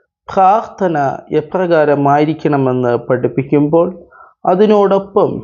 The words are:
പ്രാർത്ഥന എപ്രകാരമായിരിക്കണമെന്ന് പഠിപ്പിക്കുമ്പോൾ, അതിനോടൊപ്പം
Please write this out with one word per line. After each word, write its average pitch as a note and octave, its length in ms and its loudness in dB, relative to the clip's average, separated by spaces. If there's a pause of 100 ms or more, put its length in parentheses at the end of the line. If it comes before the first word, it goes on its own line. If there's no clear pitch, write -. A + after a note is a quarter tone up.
(260)
പ്രാർത്ഥന F#3+ 720 0 (340)
എപ്രകാരമായിരിക്കണമെന്ന് D3 1700 0
പഠിപ്പിക്കുമ്പോൾ, C#3 880 0 (580)
അതിനോടൊപ്പം G3 840 2 (140)